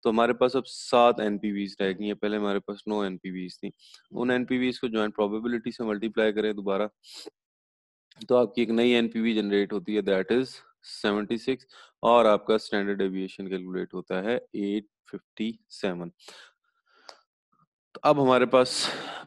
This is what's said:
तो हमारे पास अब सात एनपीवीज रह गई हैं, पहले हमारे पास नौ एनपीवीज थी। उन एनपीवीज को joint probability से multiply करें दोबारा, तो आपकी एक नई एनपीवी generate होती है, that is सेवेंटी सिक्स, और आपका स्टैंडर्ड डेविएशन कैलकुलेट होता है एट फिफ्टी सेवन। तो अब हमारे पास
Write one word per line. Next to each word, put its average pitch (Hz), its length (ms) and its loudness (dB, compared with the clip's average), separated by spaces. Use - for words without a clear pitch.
तो 120 80 2
हमारे 117 220 2
पास 127 240 2
अब 127 100 -2
सात 120 540 2
एनपीवीज 101 600 -4
रह 98 120 0
गई 101 140 -6
हैं, 104 100 -4
पहले 104 200 -2
हमारे 101 220 -2
पास 101 300 -10
नौ 104 160 -2
एनपीवीज 92 540 -10
थी। 101 140 -12
उन 123 180 -2
एनपीवीज 123 480 0
को 131 100 -4
joint 107 260 -2
probability 110 580 -2
से - 120 -8
multiply 110 480 0
करें 107 220 -2
दोबारा, 101 360 -2
तो 127 60 4
आपकी 120 280 2
एक 110 80 0
नई 117 200 4
एनपीवी 117 440 0
generate 101 380 0
होती 104 220 -6
है, 104 80 2
that 95 300 0
is 127 160 0
सेवेंटी 107 560 -2
सिक्स, 127 280 -6
और 117 240 6
आपका 107 320 4
स्टैंडर्ड 101 400 -2
डेविएशन 95 480 -4
कैलकुलेट 92 480 -8
होता 92 280 -6
है 117 320 -4
एट 104 320 -4
फिफ्टी - 480 -10
सेवन। 87 440 -8
तो - 100 -18
अब 147 160 6
हमारे 127 260 6
पास 127 440 2